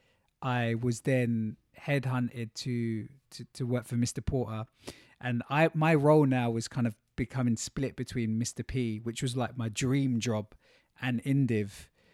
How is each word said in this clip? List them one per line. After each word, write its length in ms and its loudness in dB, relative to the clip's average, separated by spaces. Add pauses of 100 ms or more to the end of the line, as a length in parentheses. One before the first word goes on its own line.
(420)
I 320 0
was 280 -2
then 540 0 (240)
headhunted 760 -2
to, 540 -4 (220)
to, 140 -14 (100)
to 100 -6
work 220 -2
for 100 -4
Mister 240 -2
Porter. 460 -4 (560)
And 260 0
I, 240 4
my 220 4
role 320 8
now 240 2
was 180 -2
kind 180 0
of 80 -2 (220)
becoming 400 0
split 400 -4
between 420 -2
Mister 240 -4
P, 360 -2
which 240 -6
was, 160 -2
like, 180 -4
my 140 -4
dream 500 2
job, 340 -2 (460)
and 240 -2
Indiv. 640 0 (260)